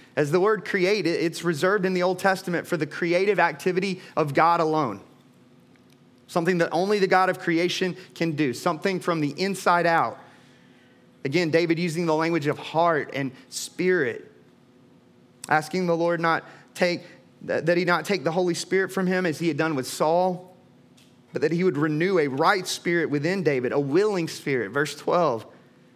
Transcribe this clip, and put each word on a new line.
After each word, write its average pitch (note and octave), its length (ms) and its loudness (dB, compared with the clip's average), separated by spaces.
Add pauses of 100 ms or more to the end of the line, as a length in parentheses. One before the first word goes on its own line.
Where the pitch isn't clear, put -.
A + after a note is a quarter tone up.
(140)
As C#3+ 160 0
the F3 80 4
word G3+ 260 2
create, F#3 440 0
it, E3 120 0
it's E3 220 -4
reserved F3+ 420 0
in F#3+ 80 0
the F3+ 120 0
Old F#3 160 0
Testament F3+ 480 0
for F3 80 -2
the D3+ 100 -2
creative F3 540 0
activity F3+ 600 0 (160)
of D3+ 160 0
God E3 280 4
alone. D#3 400 0 (1300)
Something F3 300 0
that E3 140 2
only G3 260 0
the F#3+ 100 2
God F#3 200 6
of F3+ 120 -2
creation F3 540 0 (200)
can E3 180 -2
do, C#3 220 0
something F3+ 460 -2
from E3+ 200 -2
the D3 180 -2
inside F#3 460 0
out. D#3 340 2 (1080)
Again, D#3 240 0
David E3 280 2
using E3+ 280 -2
the D#3 80 2
language D#3+ 320 0
of C#3+ 120 -2
heart D#3+ 540 0
and C3+ 200 -4 (180)
spirit, E3 840 -4 (1160)
asking D#3 400 0
the E3+ 80 2
Lord E3+ 240 0
not E3 240 0 (300)
take, F3 280 0 (400)
that, A#2 240 -2
that E3+ 100 4
he F3+ 80 0
not E3 220 0
take F#3 180 -2
the D#3+ 80 -2
Holy F3+ 220 0
Spirit F#3 380 -2
from F#3+ 140 -2
him F#3 200 0
as D#3 140 -2
he E3+ 80 -2
had D3 100 -2
done D#3+ 160 0
with C3 120 -2
Saul, F3 680 -2 (800)
but A#2+ 80 -8
that D#3 100 2
he F3 120 0
would E3+ 120 2
renew D#3+ 420 0
a D3 100 2
right E3 380 2
spirit E3+ 440 -2
within E3 320 -2
David, C3 300 0
a C3+ 80 0
willing E3+ 480 0
spirit, A#2+ 420 -4
verse D3 240 -2
twelve, D#3 500 0 (520)